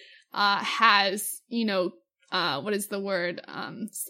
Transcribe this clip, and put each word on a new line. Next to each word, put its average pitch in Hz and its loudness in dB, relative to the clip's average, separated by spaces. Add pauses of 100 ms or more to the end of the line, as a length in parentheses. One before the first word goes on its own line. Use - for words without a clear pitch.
(320)
uh, 202 2
has, 202 2
you 233 0
know, 190 0 (400)
uh, 175 0
what 202 -2
is 202 -4
the 202 -4
word? 185 -2
Um, - -8
s-, - -10